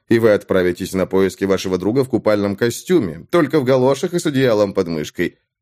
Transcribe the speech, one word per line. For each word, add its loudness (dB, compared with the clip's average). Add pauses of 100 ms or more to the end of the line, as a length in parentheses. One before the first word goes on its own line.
и 4
вы 4
отправитесь 0
на 0
поиски 0
вашего 0
друга 0
в -12
купальном 0
костюме, -2
только 0
в -2
галошах 0
и -4
с -8
одеялом 0
под -2
мышкой. -6 (240)